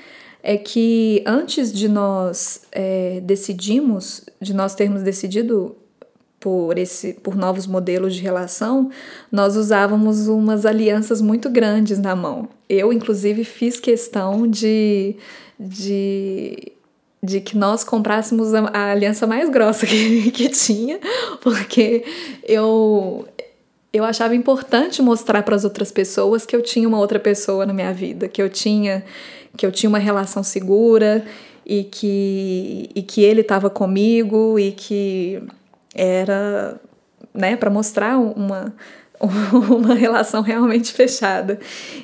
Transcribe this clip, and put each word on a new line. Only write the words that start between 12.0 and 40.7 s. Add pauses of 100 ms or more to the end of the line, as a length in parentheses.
mão. (220)
Eu,
inclusive,
fiz
questão
de, (440)
de, (500)
de
que
nós
comprássemos
a,
a
aliança
mais
grossa
<laughs>
que,
que
tinha, (420)
porque (380)
eu, (640)
eu
achava
importante
mostrar
pras
outras
pessoas
que
eu
tinha
uma
outra
pessoa
na
minha
vida,
que
eu
tinha, (520)
que
eu
tinha
uma
relação
segura (400)
e
que,
e
que
ele
tava
comigo
e
que (520)
era, (540)
né,
pra
mostrar
uma, (460)
<laughs>
uma
relação
realmente